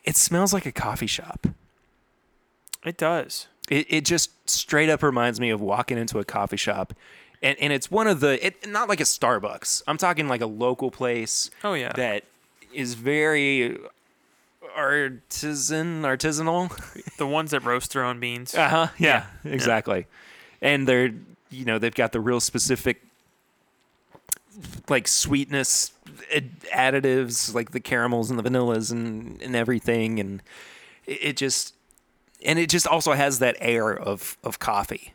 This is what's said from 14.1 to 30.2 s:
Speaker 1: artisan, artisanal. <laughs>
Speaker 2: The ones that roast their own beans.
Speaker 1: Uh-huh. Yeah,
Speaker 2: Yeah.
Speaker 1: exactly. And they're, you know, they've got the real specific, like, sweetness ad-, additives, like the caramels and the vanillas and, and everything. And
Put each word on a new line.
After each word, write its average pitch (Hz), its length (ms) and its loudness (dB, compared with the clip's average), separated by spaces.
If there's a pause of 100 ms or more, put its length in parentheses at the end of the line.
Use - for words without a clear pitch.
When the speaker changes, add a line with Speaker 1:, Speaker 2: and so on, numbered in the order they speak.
Speaker 1:
artisan, 147 1300 -2
artisanal. 160 680 0 (420)
<laughs> - 60 -20
Speaker 2:
The 147 80 0
ones 151 240 -2
that 135 140 0
roast 123 280 0
their 135 100 0
own 123 160 -2
beans. 120 360 -6
Speaker 1:
Uh-huh. 160 320 2 (100)
Yeah, 147 300 2 (180)
Speaker 2:
Yeah. 147 80 -6
Speaker 1:
exactly. 113 540 0 (560)
And 139 260 2
they're, 127 240 4 (380)
you 131 160 -10
know, 110 120 2
they've 113 160 0
got 117 180 2
the 117 80 -2
real 120 200 2
specific, - 600 -2 (1900)
like, 131 180 2
sweetness - 840 0 (420)
ad-, 135 260 -4 (120)
additives, 127 840 2
like 117 180 -2
the 127 80 -4
caramels 120 500 0
and 123 80 0
the 113 40 -2
vanillas 120 480 2
and, 113 520 -6
and 127 120 -6
everything. 113 640 2
And 98 240 -6 (640)